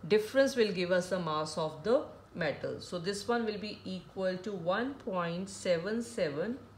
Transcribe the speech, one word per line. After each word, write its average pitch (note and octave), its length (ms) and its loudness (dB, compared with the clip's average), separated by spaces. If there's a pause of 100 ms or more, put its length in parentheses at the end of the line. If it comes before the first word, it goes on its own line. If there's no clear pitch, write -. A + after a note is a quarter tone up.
difference B3 480 6
will G#3+ 160 4
give F3+ 180 0
us F3+ 200 4
the F#3+ 80 2
mass D#3 400 0
of D3+ 260 -2
the C4 220 4 (280)
metal. C#3+ 460 -2
So - 180 -8
this G3 300 -4
one A#3+ 160 2
will G#3+ 140 -2
be G#3 260 -8
equal F#3 540 -4
to G3+ 140 -6
one G3 420 0
point F3+ 560 -4
seven F#3+ 520 0
seven F#3 540 -2 (200)